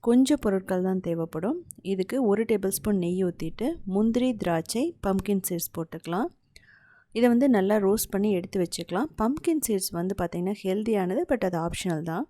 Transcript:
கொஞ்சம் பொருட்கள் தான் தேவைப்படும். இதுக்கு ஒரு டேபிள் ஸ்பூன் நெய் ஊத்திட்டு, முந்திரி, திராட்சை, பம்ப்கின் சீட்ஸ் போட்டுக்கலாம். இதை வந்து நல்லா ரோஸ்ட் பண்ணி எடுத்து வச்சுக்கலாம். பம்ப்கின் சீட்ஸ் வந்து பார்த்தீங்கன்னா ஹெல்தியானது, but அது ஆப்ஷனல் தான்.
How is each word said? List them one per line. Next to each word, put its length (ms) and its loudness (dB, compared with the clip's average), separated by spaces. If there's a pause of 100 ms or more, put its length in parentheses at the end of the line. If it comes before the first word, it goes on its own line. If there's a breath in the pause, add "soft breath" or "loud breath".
கொஞ்சம் 360 6
பொருட்கள் 420 -2
தான் 180 0
தேவைப்படும். 580 -4 (240)
இதுக்கு 440 -2
ஒரு 180 2
டேபிள் 240 0
ஸ்பூன் 300 0
நெய் 260 0
ஊத்திட்டு, 440 -4 (180)
முந்திரி, 480 2
திராட்சை, 680 -2
பம்ப்கின் 460 0
சீட்ஸ் 240 -6
போட்டுக்கலாம். 580 -6 (840 soft breath)
இதை 140 6
வந்து 200 6
நல்லா 260 4
ரோஸ்ட் 340 2
பண்ணி 220 2
எடுத்து 280 -2
வச்சுக்கலாம். 580 -2
பம்ப்கின் 500 0
சீட்ஸ் 240 -2
வந்து 260 -2
பார்த்தீங்கன்னா 460 -2
ஹெல்தியானது, 640 0
but 180 0
அது 140 -2
ஆப்ஷனல் 440 -2
தான். 260 -4